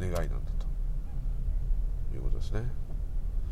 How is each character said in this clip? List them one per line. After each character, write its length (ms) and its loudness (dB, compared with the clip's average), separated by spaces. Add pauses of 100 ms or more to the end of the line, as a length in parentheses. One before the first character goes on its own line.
願 100 0
い 20 0
な 120 2
ん 60 2
だ 300 -2
と 1600 0
い 40 -2
う 20 -2
こ 80 0
と 80 4
で 60 2
す 80 -2
ね。 100 0 (880)